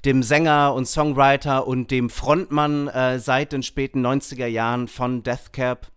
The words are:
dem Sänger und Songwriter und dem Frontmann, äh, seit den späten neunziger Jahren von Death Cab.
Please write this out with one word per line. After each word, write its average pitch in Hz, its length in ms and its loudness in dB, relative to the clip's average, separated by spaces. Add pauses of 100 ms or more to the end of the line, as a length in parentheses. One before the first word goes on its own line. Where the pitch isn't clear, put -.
dem 131 200 4
Sänger 147 500 4
und 131 140 -2
Songwriter 139 800 2
und 127 240 -2
dem 123 180 0
Frontmann, 147 760 0
äh, 127 320 0
seit 139 320 -2
den 135 100 -4
späten 135 380 -4
neunziger 127 480 -2
Jahren 117 400 -2
von 127 340 -4
Death 120 300 -6
Cab. 127 440 -4